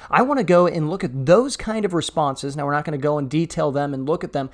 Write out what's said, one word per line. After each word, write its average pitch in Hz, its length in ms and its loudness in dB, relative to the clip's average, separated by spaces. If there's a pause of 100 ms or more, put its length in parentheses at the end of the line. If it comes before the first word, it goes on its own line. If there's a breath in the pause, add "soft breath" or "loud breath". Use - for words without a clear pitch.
I 165 120 2
wanna 262 240 0
go 175 200 6
and 156 240 0
look 190 140 -6
at 131 220 -4
those 226 320 4
kind 220 260 -4
of 185 100 -2
responses. 143 600 -2
Now, 147 100 -6
we're 143 60 -2
not 147 140 -2
gonna 151 120 -4
go 147 200 0
and 139 120 -4
detail 156 440 0
them 143 200 -2
and 135 140 -6
look 170 160 0
at 165 80 -10
them, 135 220 -4